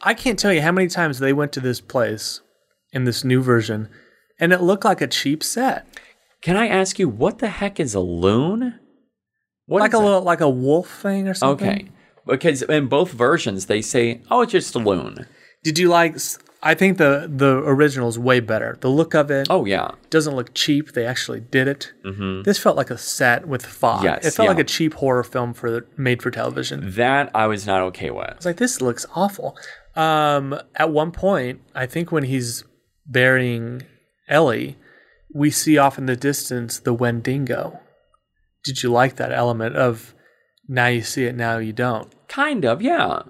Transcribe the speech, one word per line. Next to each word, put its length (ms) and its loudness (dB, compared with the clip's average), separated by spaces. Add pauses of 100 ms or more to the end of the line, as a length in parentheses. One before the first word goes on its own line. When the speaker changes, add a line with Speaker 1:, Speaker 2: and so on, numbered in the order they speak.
Speaker 1:
I 120 2
can't 240 -2
tell 140 2
you 100 4
how 100 2
many 160 2
times 300 -2
they 160 2
went 180 -2
to 80 -6
this 200 -4
place 600 -4 (520)
in 120 -2
this 200 -2
new 180 4
version, 460 0 (520)
and 120 2
it 100 4
looked 220 2
like 180 2
a 40 -2
cheap 360 -2
set. 440 -2 (560)
Speaker 2:
Can 140 0
I 100 2
ask 320 0
you, 100 2
what 300 0
the 100 -2
heck 300 -6
is 160 -2
a 60 0
loon? 800 0 (840)
What 140 2
Speaker 1:
Like 120 4
Speaker 2:
is 20 -2
Speaker 1:
a 40 6
Speaker 2:
that? 60 4
Speaker 1:
little, 180 4
like 180 2
a 80 4
wolf 420 2 (120)
thing 260 -2
or 60 -2
something? 340 0
Speaker 2:
Okay. 200 -4 (380)
Because 360 0
in 260 0
both 240 2
versions, 540 0
they 160 0
say, 380 0 (100)
"Oh, 120 4
it's 100 -2
just 220 -2
a 40 0
loon." 480 -2 (360)
Speaker 1:
Did 180 -2
you 80 4
like, 260 4
s-, 240 -8 (240)
I 120 4
think 240 4
the, 340 2
the 260 4
original 500 2
is 120 -4
way 180 4
better. 420 -4
The 80 0
look 260 2
of 180 2
it 180 -2
Speaker 2:
Oh, 140 2
yeah. 280 -2 (180)
Speaker 1:
doesn't 260 0
look 180 -6
cheap. 380 -2
They 120 -2
actually 360 -6
did 260 0
it. 260 -6 (120)
Speaker 2:
Mm-hmm. 380 -6
Speaker 1:
This 160 2
felt 180 2
like 140 -2
a 80 -8
set 500 0
with 180 -6
fog. 380 0
Speaker 2:
Yes, 200 0
Speaker 1:
It 100 0
felt 120 2
Speaker 2:
yeah. 60 4
Speaker 1:
like 80 2
a 40 4
cheap 300 -2
horror 300 0
film 300 -6
for, 420 -6
made 260 0
for 80 -2
television. 640 -6
Speaker 2:
That 420 2
I 140 2
was 180 -4
not 160 2
okay 300 -6
with. 180 -8
Speaker 1:
I 60 -18
was 100 -8
like, 120 -4
"This 220 -2
looks 260 -2 (100)
awful." 400 -2 (400)
Um, 600 0 (200)
at 140 2
one 200 0
point, 520 -2 (120)
I 120 -4
think 260 -4
when 120 0
he's 380 -4 (440)
burying 760 2 (460)
Ellie, 480 2 (580)
we 160 2
see 280 4
off 200 4
in 80 -6
the 100 0
distance 640 -4
the 160 0
Wendigo. 880 -2 (840)
Did 180 -6
you 80 0
like 260 4
that 160 -6
element 440 -2
of 380 -2 (540)
now 200 2
you 140 0
see 240 -4
it, 100 -4
now 220 -2
you 140 -6
don't? 400 -4 (160)
Speaker 2:
Kind 360 -2
of, 180 2
yeah. 480 0